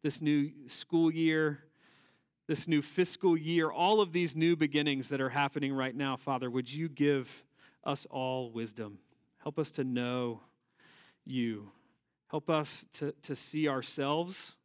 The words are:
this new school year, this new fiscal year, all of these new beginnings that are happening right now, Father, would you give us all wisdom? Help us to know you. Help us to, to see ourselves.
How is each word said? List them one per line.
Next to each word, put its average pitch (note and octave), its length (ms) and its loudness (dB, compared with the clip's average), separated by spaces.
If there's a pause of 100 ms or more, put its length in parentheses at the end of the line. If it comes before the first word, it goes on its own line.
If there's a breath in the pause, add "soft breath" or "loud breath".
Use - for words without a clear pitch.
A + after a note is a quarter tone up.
this D3 180 -2
new D3 320 2 (160)
school E3 420 2
year, D#3+ 540 2 (840 soft breath)
this D#3 200 -2
new D3+ 140 4
fiscal F3 560 2
year, D#3+ 340 2
all G3+ 300 4
of F3+ 100 0
these E3 240 0
new E3 200 4
beginnings D3 540 2
that C#3 120 -2
are C3 80 0
happening C#3 420 0
right C3 240 -2
now, C3+ 220 -2
Father, C3 320 -4
would B2 220 -4
you D#3+ 180 -4
give C#3+ 540 0 (420 soft breath)
us C#3 240 -4
all C3 420 -4
wisdom? A2 460 -8 (400)
Help D3+ 220 -6
us D3+ 120 -2
to C#3+ 120 -4
know B2 580 -2 (800 soft breath)
you. A2+ 480 -4 (580 soft breath)
Help D3+ 200 -4
us D#3 340 0 (100)
to, D3 280 -6
to C#3+ 140 -8
see D3+ 320 -2
ourselves. D3 960 -2